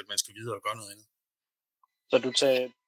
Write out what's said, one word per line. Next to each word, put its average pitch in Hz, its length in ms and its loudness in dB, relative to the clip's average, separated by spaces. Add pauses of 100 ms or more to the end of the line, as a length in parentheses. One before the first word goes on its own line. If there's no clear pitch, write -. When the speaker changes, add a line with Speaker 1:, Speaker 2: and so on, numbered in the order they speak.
Speaker 1:
at 92 60 -16
man 101 100 -4
skal - 160 -8
videre 113 240 -8
og 98 80 -16
gøre 110 140 -2
noget 101 140 -16
andet. 107 120 -20 (1040)
Speaker 2:
Så - 80 4
du 123 140 2
tager, 127 360 4 (200)